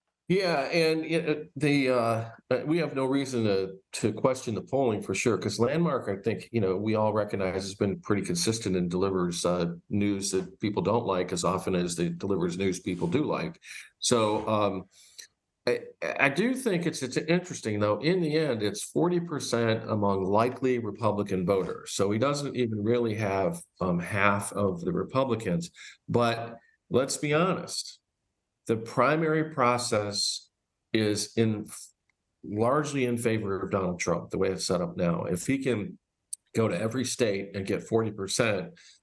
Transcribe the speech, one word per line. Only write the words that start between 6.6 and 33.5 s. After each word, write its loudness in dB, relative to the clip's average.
know, 2
we 0
all 2
recognize -2
has -8
been 0
pretty 0
consistent -2
and 0
delivers, 0
uh, 0
news 0
that -4
people 0
don't 2
like 0
as -2
often 0
as 0
it -2
delivers -2
news -2
people -4
do 2
like. -4
So, 2
um, 0
I, 0
I 4
do 2
think -2
it's, -2
it's -6
interesting, -2
though. 2
In 2
the 0
end, 0
it's -2
forty 0
percent 0
among 2
likely 2
Republican -2
voters. 0
So 0
he 0
doesn't 0
even -2
really 0
have, 0
um, 2
half 2
of 0
the -2
Republicans. 0
But 0
let's 2
be -2
honest, 0
the 2
primary 0
process 0
is 2
in, 2
largely 0
in 0
favor 0